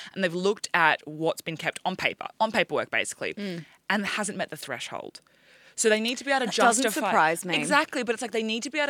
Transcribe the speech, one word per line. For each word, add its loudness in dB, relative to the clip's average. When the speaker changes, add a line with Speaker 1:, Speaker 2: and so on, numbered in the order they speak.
Speaker 1:
and -2
they've 2
looked -2
at 4
what's -4
been -8
kept -4
on -2
paper, -4
on 0
paperwork 0
basically, -4
Speaker 2:
Mm. -8
Speaker 1:
and 0
hasn't -4
met -6
the -12
threshold. -10
So 2
they 6
need -2
to -12
be 0
able 4
to 0
Speaker 2:
That -4
doesn't 6
Speaker 1:
justify. 0
Speaker 2:
surprise 4
me. -2
Speaker 1:
Exactly, 2
but 0
it's -8
like -8
they -2
need -2
to -6
be -2
able 2